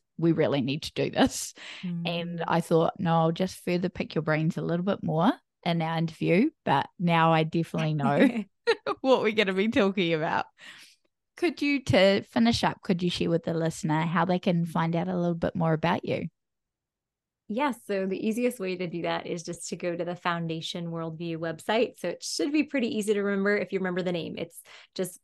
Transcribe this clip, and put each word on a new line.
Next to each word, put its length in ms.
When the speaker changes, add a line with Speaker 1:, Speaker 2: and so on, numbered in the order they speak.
Speaker 1:
we 160
really 280
need 220
to 100
do 160
this." 440
And 340
Speaker 2:
Mm. 80
Speaker 1:
I 140
thought, 380
"No, 160
I'll 160
just 320
further 260
pick 240
your 80
brains 360
a 40
little 240
bit 180
more 300
in 180
our 160
interview," 540
but 240
now 340
I 100
definitely 500
know 360
Speaker 2:
<laughs> 160
Speaker 1:
<laughs> 340
what 200
we're 100
gonna 220
be 160
talking 440
about. 320
Could 240
you, 240
to 380
finish 400
up, 180
could 220
you 60
share 200
with 140
the 100
listener 480
how 240
they 140
can 260
find 300
out 140
a 80
little 180
bit 200
more 180
about 320
you? 240
Speaker 2:
Yes. 380
So 220
the 200
easiest 320
way 160
to 120
do 160
that 240
is 160
just 260
to 60
go 200
to 100
the 100
Foundation 720
Worldview 500
website. 600
So 80
it 160
should 280
be 120
pretty 340
easy 160
to 80
remember 340
if 160
you 80
remember 220
the 100
name. 260
It's 220
just 280